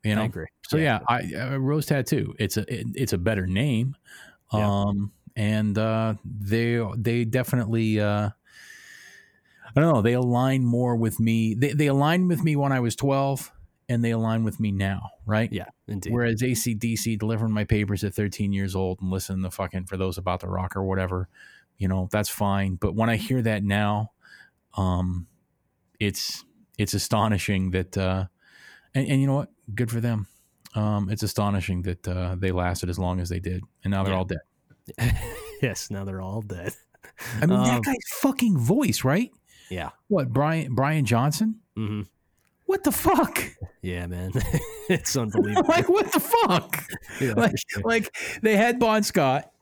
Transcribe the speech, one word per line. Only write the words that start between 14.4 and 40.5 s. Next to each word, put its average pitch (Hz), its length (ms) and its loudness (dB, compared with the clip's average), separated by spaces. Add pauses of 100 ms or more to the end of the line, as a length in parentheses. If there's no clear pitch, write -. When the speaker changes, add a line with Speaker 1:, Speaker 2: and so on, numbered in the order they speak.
Speaker 1:
with 107 160 -2
me 107 140 0
now, 98 380 -2 (160)
right? 107 260 2
Speaker 2:
Yeah, 92 160 -6 (180)
indeed. 104 280 -4
Speaker 1:
Whereas 117 280 0
A 127 120 2
C 117 180 -2
D 113 240 -2
C, 113 200 -2
delivering 110 360 0
my 107 120 0
papers 104 400 2
at 98 100 -2
thirteen 101 400 -2
years 98 200 -2
old 92 280 -2
and 92 80 -2
listening 95 320 -4
to 90 80 -4
fucking 92 340 -6
For 92 140 -8
Those 92 180 -2
About 90 240 -4
the 92 80 -8
Rock 92 280 -4
or 95 60 -2
whatever, 92 460 -2 (480)
you 95 120 -2
know, 95 220 0
that's 104 200 0
fine. 98 460 0
But 98 180 -2
when 113 160 2
I 113 60 2
hear 123 260 -2
that 107 200 0
now, 104 500 0 (640)
um, 90 500 0 (720)
it's, - 440 -4 (340)
it's 107 160 -2
astonishing 101 760 0
that, 90 240 -2
uh, 95 300 0 (680)
and, 135 140 0
and 135 120 4
you 135 60 4
know 135 80 2
what? 147 160 -2 (240)
Good 117 160 0
for 117 100 -2
them. 113 280 -2 (460)
Um, 104 360 0
it's 107 120 -2
astonishing 98 600 0
that, 90 240 -6
uh, 90 320 -2
they 92 140 0
lasted 90 360 0
as 90 100 -4
long 90 220 0
as 87 80 -4
they 90 120 -4
did, 92 220 -4 (220)
and 98 60 -2
now 98 120 0
they're 95 100 0
Speaker 2:
Yeah. 92 60 0
Speaker 1:
all 92 60 0
dead. 95 140 -4 (600)
Speaker 2:
<laughs> - 360 0 (260)
Yes, 113 300 -4
now 98 140 -6
they're 95 160 -8
all 95 200 -6
dead. 104 320 -10 (680)
Speaker 1:
I 151 60 2
mean, 190 180 4
that 127 120 4
Speaker 2:
Um, 120 40 0
Speaker 1:
guy's 247 160 -2 (240)
fucking 240 380 2
voice, 180 440 2
right? 165 300 2 (380)
Speaker 2:
Yeah. 90 200 -6 (160)
Speaker 1:
What, 135 260 0
Brian, 143 440 0